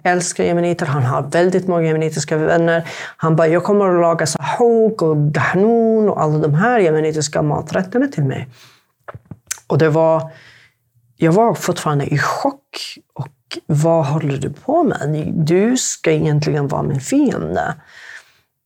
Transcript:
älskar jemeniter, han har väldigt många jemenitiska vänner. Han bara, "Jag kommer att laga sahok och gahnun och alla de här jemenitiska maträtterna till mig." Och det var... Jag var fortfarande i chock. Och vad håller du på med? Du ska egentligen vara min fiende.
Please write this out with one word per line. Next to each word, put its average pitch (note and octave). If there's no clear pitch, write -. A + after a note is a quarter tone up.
älskar F3+
jemeniter, F3
han C#3
har C#3
väldigt F3+
många E3+
jemenitiska D#3
vänner. E3
Han D#3+
bara, E3
"Jag E3+
kommer G3+
att E3+
laga E3
sahok A3
och D#3
gahnun G#3
och -
alla D3+
de D3+
här A#3
jemenitiska D#3
maträtterna F#3
till D#3
mig." C3
Och D#3
det D#3+
var... D#3+
Jag D#3+
var G#3+
fortfarande D3+
i C#3+
chock. -
Och -
vad D#3+
håller D3
du C#3+
på D#4
med? D3+
Du F#3
ska -
egentligen D3+
vara D3
min D3
fiende. C3